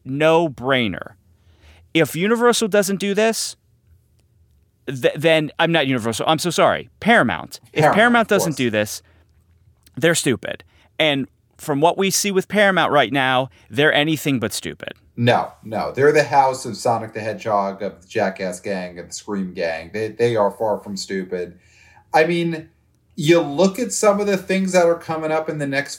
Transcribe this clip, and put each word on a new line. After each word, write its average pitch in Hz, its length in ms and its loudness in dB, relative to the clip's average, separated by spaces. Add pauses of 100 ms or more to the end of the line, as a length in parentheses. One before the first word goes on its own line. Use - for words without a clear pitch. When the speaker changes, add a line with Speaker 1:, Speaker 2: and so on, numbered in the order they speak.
Speaker 1:
no-brainer. 135 1080 0 (800)
If 160 240 2
Universal 226 500 2
doesn't 196 300 0
do 196 160 -2
this, 220 420 -2 (1300)
th-, 135 280 0
then, 156 420 2
I'm 165 140 2
not 156 160 2
Universal. 117 400 -2
I'm 160 120 2
so 180 100 -2
sorry. 135 400 2 (100)
Paramount. 139 600 0 (140)
If 151 80 0
Speaker 2:
Paramount, 151 140 4
Speaker 1:
Paramount 233 300 4
Speaker 2:
of - 40 -20
Speaker 1:
doesn't 180 220 0
Speaker 2:
course. 135 60 -8
Speaker 1:
do 123 120 0
this, 107 320 -4 (960)
they're 160 200 2
stupid. - 480 -4 (360)
And 143 280 0 (300)
from 143 240 -4
what 160 160 4
we 190 140 0
see - 200 -2
with 185 180 -2
Paramount 185 420 2
right 127 200 2
now, 131 380 0 (200)
they're 143 240 2
anything 147 460 0
but 107 140 -4
stupid. - 400 -10 (260)
Speaker 2:
No, 120 320 2 (120)
no. 95 280 -6
They're 143 200 4
the 151 120 4
house 131 420 2
of 110 120 -10
Sonic 113 360 -2
the 110 80 -10
Hedgehog, 101 600 -4
of 95 220 -10
the - 40 -20
Jackass 95 520 -4
Gang, 90 400 -8
of 85 80 -16
the - 60 -20
Scream 95 400 -8
Gang. 82 380 -6
They, 107 180 -6
they 120 260 0
are 101 160 2
far 104 260 -4
from 101 180 -12
stupid. 92 600 -8 (560)
I 160 120 4
mean, 170 440 -4 (460)
you 170 240 4
look 165 400 0
at 233 120 -4
some 202 280 2
of 202 80 -2
the 196 100 0
things 190 360 -2
that 175 120 4
are 170 140 2
coming 156 320 -6
up 156 180 -2
in 156 80 -6
the 143 80 -4
next 139 320 -4